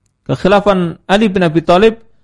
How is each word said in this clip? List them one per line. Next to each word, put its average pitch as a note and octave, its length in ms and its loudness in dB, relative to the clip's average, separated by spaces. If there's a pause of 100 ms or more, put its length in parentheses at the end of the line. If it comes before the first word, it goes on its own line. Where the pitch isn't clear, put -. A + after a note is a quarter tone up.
(240)
Kekhilafahan F#3 800 -2
Ali G#3+ 240 0
bin F#3+ 160 -2
Abi E3 180 0
Thalib G3 380 2 (240)